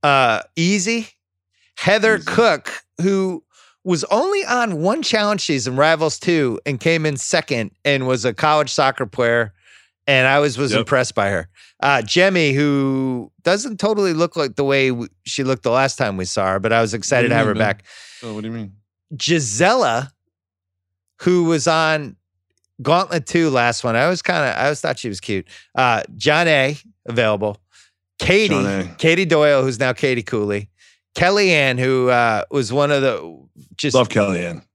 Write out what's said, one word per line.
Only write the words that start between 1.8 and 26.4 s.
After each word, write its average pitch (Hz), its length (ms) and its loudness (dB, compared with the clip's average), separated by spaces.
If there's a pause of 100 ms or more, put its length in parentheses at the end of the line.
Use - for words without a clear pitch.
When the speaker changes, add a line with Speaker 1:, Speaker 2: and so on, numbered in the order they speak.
Speaker 2:
Easy. 165 100 -8
Speaker 1:
Cook, 208 460 0 (300)
who 190 420 -2 (400)
was 175 200 0
only 370 420 0
on 226 340 -2
one 214 220 0
challenge 208 400 0
season, 131 340 -4
Rivals 156 420 2
two, 147 460 0
and 139 160 -4
came 165 240 0
in 147 140 -2
second 123 520 -2 (140)
and 139 220 2
was 127 180 0
a 123 80 0
college 151 400 0
soccer 135 320 0
player. 117 480 0 (540)
And 131 200 2
I 135 120 4
was, 147 180 0
was 127 160 -2
Speaker 2:
Yep. 107 80 2
Speaker 1:
impressed 127 340 0
by 101 140 0
her. 90 200 -4 (320)
Uh, 139 200 2
Jemmy, 170 520 2
who 135 760 -2 (120)
doesn't 208 360 -2
totally 202 360 0
look 165 220 -2
like 139 200 -4
the 143 80 -2
way 139 240 2
w-, 120 200 -4 (180)
she - 180 -6
looked 131 200 -2
the 120 60 0
last 131 260 0
time 104 200 -2
we 92 80 -4
saw 95 280 -2
her, 98 80 -2
but 101 120 0
I 117 80 4
was 113 140 0
excited 120 300 0
Speaker 2:
What 117 40 0
do - 0 -
Speaker 1:
to 117 60 2
Speaker 2:
you 113 40 2
Speaker 1:
have 113 80 2
her 104 80 -2
Speaker 2:
mean, 110 40 -6
man? 107 100 2
Speaker 1:
back. 98 160 -6 (380)
Speaker 2:
Oh, 113 120 -10
what 107 80 -8
do 110 60 -10
you 113 60 -10
mean? 104 180 -12 (440)
Speaker 1:
Gisela, 143 960 0 (1080)
who 180 240 2
was 160 240 0
on 156 480 0 (680)
Gauntlet 165 440 0
two 165 240 0
last 120 340 0
one. 117 120 0
I 127 80 4
always 175 180 -2
kinda, 147 360 0
I 113 60 -2
always 143 160 -2
thought 143 180 -4
she - 100 -10
was 98 120 -10
cute. 95 260 -6 (280)
Uh, 120 280 2 (140)
John 151 320 2